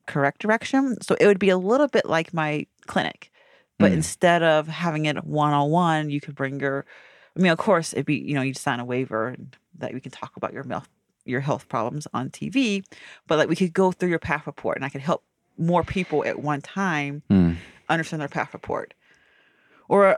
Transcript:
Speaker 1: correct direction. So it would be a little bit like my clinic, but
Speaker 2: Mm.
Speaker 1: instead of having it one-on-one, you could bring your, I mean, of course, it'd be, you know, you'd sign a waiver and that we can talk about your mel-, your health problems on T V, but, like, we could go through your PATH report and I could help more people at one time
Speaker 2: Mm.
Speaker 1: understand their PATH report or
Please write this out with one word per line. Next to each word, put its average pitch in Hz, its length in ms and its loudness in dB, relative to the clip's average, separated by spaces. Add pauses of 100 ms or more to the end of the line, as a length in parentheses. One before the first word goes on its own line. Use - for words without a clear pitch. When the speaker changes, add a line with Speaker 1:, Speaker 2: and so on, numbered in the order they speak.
Speaker 1:
correct 139 340 0
direction. 226 600 0
So - 180 0
it 175 60 8
would 202 140 6
be 190 100 4
a 185 80 4
little 240 300 2
bit - 180 0
like 165 260 -2
my 151 360 -4 (180)
clinic, - 460 -6 (480)
but 202 120 6
Speaker 2:
Mm. 180 40 2
Speaker 1:
instead 170 480 2
of 156 240 4
having 156 380 -4
it 151 200 -2
one-on-one, 151 840 2
you 143 100 -4
could 143 140 -14
bring 139 240 -6
your, 139 260 -4 (500)
I - 60 -2
mean, 180 100 6
of 165 60 2
course, 170 360 2
it'd 139 120 -2
be, 147 120 0
you 80 180 -4
know, 135 80 -2
you'd 131 140 -4
sign 120 220 -4
a 123 60 -10
waiver 123 440 -4
and - 280 -14 (220)
that 120 160 -8
we 131 40 -10
can 131 120 -14
talk - 260 -14
about - 160 -6
your 131 100 -10
mel-, - 220 -8 (380)
your 127 180 -4
health 135 280 -4
problems 123 460 -4
on 127 160 -6
T 143 180 -10
V, 208 340 0 (440)
but, 151 100 2
like, 156 100 4
we 165 80 0
could 175 180 0
go 185 180 4
through 180 180 -4
your 165 80 0
PATH 170 300 -4
report - 280 -6
and - 80 -6
I 139 60 -6
could 135 120 -10
help 156 220 -2 (320)
more 165 280 2
people - 420 -2
at - 140 -4
one 143 220 -4
time 151 680 -4
Speaker 2:
Mm. 87 280 4 (320)
Speaker 1:
understand 160 320 -2
their 143 60 -6
PATH - 260 -6
report - 420 -8 (920)
or 196 300 6